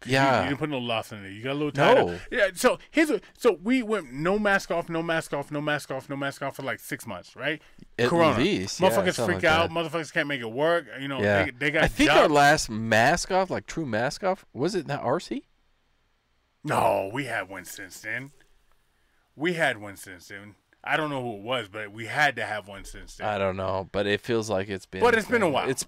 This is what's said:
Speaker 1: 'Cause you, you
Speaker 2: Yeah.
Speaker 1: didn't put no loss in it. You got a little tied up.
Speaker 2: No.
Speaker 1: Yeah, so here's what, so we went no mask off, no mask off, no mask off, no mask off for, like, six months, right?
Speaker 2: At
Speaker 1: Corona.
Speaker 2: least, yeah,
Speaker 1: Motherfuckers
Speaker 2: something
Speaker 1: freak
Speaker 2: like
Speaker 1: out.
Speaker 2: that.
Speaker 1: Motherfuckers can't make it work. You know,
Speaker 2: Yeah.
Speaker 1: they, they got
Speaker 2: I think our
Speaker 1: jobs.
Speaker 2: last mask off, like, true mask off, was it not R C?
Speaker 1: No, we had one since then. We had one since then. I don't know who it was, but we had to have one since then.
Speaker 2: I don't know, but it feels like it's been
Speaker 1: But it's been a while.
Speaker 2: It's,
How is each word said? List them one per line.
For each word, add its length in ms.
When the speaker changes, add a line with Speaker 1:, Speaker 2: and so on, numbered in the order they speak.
Speaker 1:
'Cause 120
you, 60
you 60
Speaker 2:
Yeah. 240
Speaker 1:
didn't 100
put 120
no 80
loss 340
in 140
it. 60
You 100
got 100
a 20
little 180
tied 260
up. 80
Speaker 2:
No. 120
Speaker 1:
Yeah, 240
so 240
here's 200
what, 120
so 160
we 200
went 300
no 260
mask 320
off, 180
no 140
mask 320
off, 160
no 100
mask 300
off, 180
no 80
mask 240
off 160
for, 60
like, 180
six 260
months, 300
right? 240
Speaker 2:
At 100
Speaker 1:
Corona. 300
Speaker 2:
least, 420
yeah, 80
Speaker 1:
Motherfuckers 260
Speaker 2:
something 260
Speaker 1:
freak 20
Speaker 2:
like 20
Speaker 1:
out. 240
Speaker 2:
that. 100
Speaker 1:
Motherfuckers 320
can't 160
make 140
it 100
work. 360
You 100
know, 120
Speaker 2:
Yeah. 240
Speaker 1:
they, 60
they 200
got 140
Speaker 2:
I 40
think 220
our 120
Speaker 1:
jobs. 100
Speaker 2:
last 380
mask 600
off, 200
like, 160
true 180
mask 400
off, 300
was 200
it 120
not 160
R 180
C? 240
Speaker 1:
No, 480
we 140
had 240
one 160
since 340
then. 320
We 180
had 240
one 180
since 320
then. 260
I 140
don't 140
know 120
who 140
it 60
was, 260
but 240
we 140
had 300
to 100
have 200
one 180
since 320
then. 120
Speaker 2:
I 80
don't 200
know, 360
but 140
it 160
feels 260
like 220
it's 160
been 160
Speaker 1:
But 120
it's 140
been 140
a 60
while. 200
Speaker 2:
It's, 200